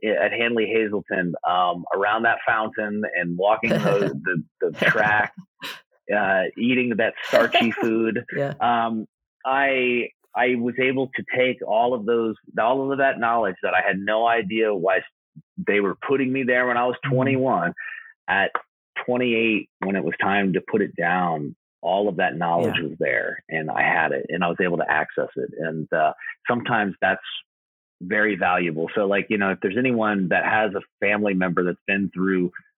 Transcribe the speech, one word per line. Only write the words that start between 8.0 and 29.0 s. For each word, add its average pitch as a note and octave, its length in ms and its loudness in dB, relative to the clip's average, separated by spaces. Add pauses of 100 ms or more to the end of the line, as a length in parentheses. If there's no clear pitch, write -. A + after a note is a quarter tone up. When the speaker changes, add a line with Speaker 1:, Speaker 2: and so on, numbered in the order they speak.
Speaker 2:
Yeah. C#3+ 240 -2
Speaker 1:
Um, A#2 460 0 (400)
I, C3 640 2 (280)
I B2 200 2
was A#2+ 220 -2
able C3 380 0
to A2 80 -8 (120)
take B2+ 300 2
all A#2+ 280 2
of A2 100 -4
those, A2+ 300 0 (260)
all C3+ 320 0
of C3+ 60 -2
that C3+ 200 2
knowledge A2+ 440 0
that F#2 120 -2
I F#2 120 2
had F#2+ 120 0
no G#2+ 300 0
idea A2 460 2
why F#2 260 2 (640)
they G#2 140 4
were F#2+ 140 0 (140)
putting C3+ 240 2
me C3+ 120 -2
there B2 220 2
when B2 100 0
I A#2+ 100 2
was B2 180 -2
Speaker 2:
Mm-hmm. C#3 100 0
Speaker 1:
twenty-one. B2+ 600 2 (540)
At F#2+ 220 2 (560)
twenty-eight, A2+ 640 0 (120)
when G2 160 -2
it F2 80 -2
was E2+ 160 -2
time G2 340 2
to F2+ 60 0
put G#2 220 0
it - 140 -4
down, E2+ 580 -2 (280)
all G2 260 0
of F2+ 80 -2
that F2+ 200 0
knowledge E2+ 400 0
Speaker 2:
Yeah. D#2 120 -4
Speaker 1:
was - 100 -10
there, - 500 -2
and D#2+ 220 -6
I - 120 0
had D#2+ 300 2
it, C2+ 160 -4
and F2 160 -2
I E2+ 40 4
was E2 140 -2
able E2+ 160 0
to - 120 0
access D#2 460 -2
it. B1+ 220 -6
And, D#2+ 340 -6
uh, D#2+ 200 2 (360)
sometimes A2+ 520 0
that's F#2+ 200 0 (800)
very G#2+ 360 0
valuable. F2 580 0
So, G#2 120 2